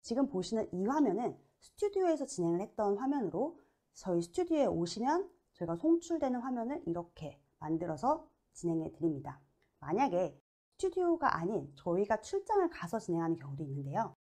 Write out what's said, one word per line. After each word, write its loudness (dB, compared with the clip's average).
지금 0
보시는 -2
이 0
화면은 2
스튜디오에서 0
진행을 0
했던 0
화면으로 0
저희 0
스튜디오에 2
오시면 0
저희가 -4
송출되는 2
화면을 -4
이렇게 -6
만들어서 -2
진행해 -2
드립니다. -2
만약에 0
스튜디오가 2
아닌 -2
저희가 0
출장을 0
가서 -6
진행하는 0
경우도 -10
있는데요. -4